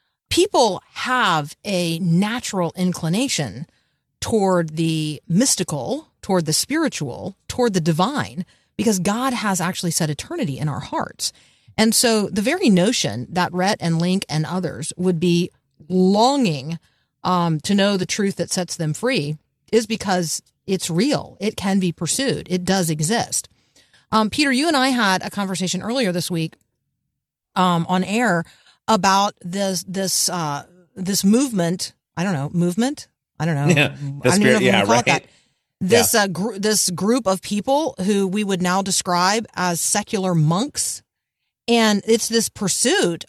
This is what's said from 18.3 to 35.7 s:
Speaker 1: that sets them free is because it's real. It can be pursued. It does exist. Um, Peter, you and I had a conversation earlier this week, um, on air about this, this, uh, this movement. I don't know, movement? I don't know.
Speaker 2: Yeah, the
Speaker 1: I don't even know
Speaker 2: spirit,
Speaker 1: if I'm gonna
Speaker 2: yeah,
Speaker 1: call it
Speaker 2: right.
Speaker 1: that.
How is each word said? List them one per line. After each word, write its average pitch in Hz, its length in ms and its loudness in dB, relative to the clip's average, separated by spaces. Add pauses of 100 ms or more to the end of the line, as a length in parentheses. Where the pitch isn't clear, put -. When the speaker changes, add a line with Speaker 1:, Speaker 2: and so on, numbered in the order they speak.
Speaker 1:
that - 140 -6
sets - 260 -4
them 156 160 -2
free 156 440 -4 (340)
is 226 160 2
because 185 560 -2 (240)
it's 190 240 -4
real. 190 500 -2
It 214 160 -4
can 196 220 0
be 185 140 0
pursued. - 580 -4
It 180 140 -2
does 185 260 0
exist. 160 580 -2 (640)
Um, 220 200 2
Peter, 285 200 2
you 262 160 2
and 330 100 2
I 262 120 2
had 208 340 2
a 202 80 -10
conversation 190 520 -4
earlier 226 280 -2
this 175 200 -4
week, 165 240 -4 (1000)
um, 175 340 2
on 185 140 0
air 190 420 0 (440)
about 196 540 4
this, 190 440 -4
this, 185 420 -2
uh, 151 360 -4 (320)
this 190 260 -2
movement. 202 720 2 (240)
I 170 80 -2
don't 196 80 0
know, 143 200 -4
movement? 180 540 -2 (340)
I 151 40 -2
don't 165 100 0
know. 143 140 0
Speaker 2:
Yeah, 180 60 6
the 147 100 4
Speaker 1:
I - 60 4
don't 139 100 -12
even 143 200 -8
know 127 100 2
Speaker 2:
spirit, 196 200 4
Speaker 1:
if - 60 6
I'm - 40 2
gonna - 40 4
Speaker 2:
yeah, 127 200 4
Speaker 1:
call 101 80 2
it 233 40 6
Speaker 2:
right. 240 100 4
Speaker 1:
that. - 180 2 (560)